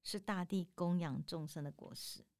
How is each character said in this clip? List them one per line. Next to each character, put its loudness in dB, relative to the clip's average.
是 -2
大 0
地 2
供 4
养 2
众 -4
生 -4
的 -2
果 -14
实 -10